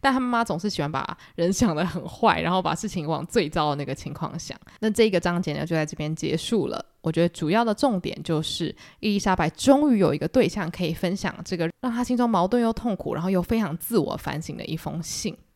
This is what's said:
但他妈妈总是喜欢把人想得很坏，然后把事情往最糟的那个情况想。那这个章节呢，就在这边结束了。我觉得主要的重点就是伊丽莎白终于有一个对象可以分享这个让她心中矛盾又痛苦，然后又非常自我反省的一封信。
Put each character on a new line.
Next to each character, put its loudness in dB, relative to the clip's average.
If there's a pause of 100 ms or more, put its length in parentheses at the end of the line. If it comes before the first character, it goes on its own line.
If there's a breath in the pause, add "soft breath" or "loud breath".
但 2
他 2
妈 -2
妈 2
总 -2
是 -2
喜 -6
欢 0
把 -6 (180 loud breath)
人 2
想 2
得 0
很 -6
坏， 2
然 0
后 2
把 0
事 -6
情 -6
往 -4
最 0
糟 0
的 -2
那 -6
个 -6
情 -12
况 -8
想。 -12 (240 loud breath)
那 0
这 4
个 4
章 0
节 -4
呢， -4
就 -2
在 2
这 -10
边 -6
结 -2
束 0
了。 -8 (180)
我 -2
觉 0
得 4
主 -4
要 2
的 0
重 2
点 -6
就 0
是 -4 (340 loud breath)
伊 0
丽 2
莎 2
白 0
终 6
于 4
有 6
一 -4
个 -2
对 4
象 -4
可 -4
以 0
分 -2
享 -4 (100)
这 -6
个 0 (120)
让 -2
她 -2
心 -2
中 2
矛 4
盾 4
又 2
痛 -2
苦， -4
然 -4
后 0
又 2
非 0
常 -2
自 0
我 0
反 -6
省 -10
的 -12
一 -6
封 -8
信。 -8 (200)